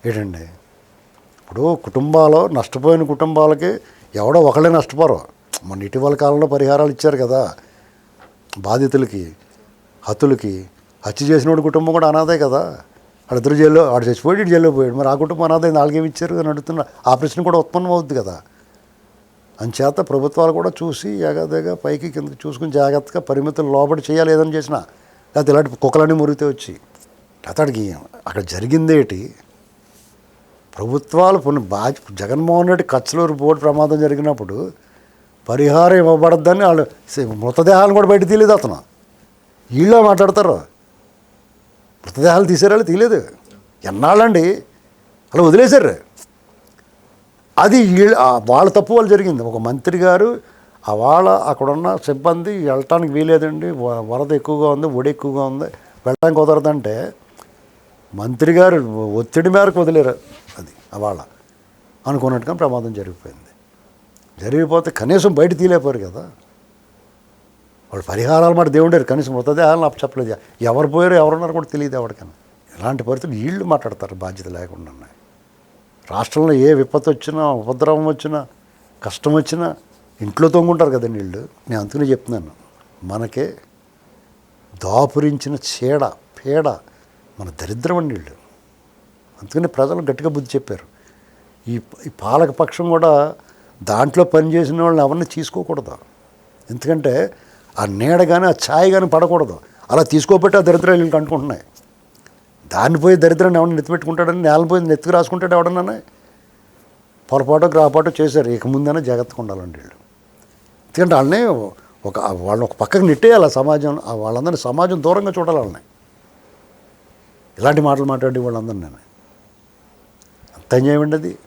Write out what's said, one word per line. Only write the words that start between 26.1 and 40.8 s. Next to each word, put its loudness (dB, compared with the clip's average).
మురిగితే -2
వచ్చి. -6
లేకపోతే -6
ఆడికి -2
అక్కడ -8
జరిగిందేటి? -2
ప్రభుత్వాలు 0
కొన్ని -2
బాధ్య-, -6
జగన్మోహన్ 0
రెడ్డి 0
కచ్చలూరు -2
బోటు 0
ప్రమాదం 0
జరిగినప్పుడు -4
పరిహారం 4
ఇవ్వబడద్దని 4
వాళ్ళు 4
సే-, -6
మృతదేహాలను 4
కూడా 4
బయట 4
తీయలేదు 4
అతను. 0
వీళ్ళే 6
మాట్లాడతారు, 4